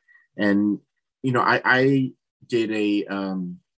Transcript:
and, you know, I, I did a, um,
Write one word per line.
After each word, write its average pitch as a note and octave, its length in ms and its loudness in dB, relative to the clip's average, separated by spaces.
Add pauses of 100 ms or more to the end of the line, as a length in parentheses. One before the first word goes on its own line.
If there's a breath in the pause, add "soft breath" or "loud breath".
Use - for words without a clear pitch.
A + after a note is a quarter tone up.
(360 soft breath)
and, G2+ 420 0 (440)
you C3 100 -2
know, B2 80 2
I, A2+ 240 2
I C3 480 2 (340)
did A2+ 240 -2
a, G#2 360 0
um, F#2+ 520 -6 (220)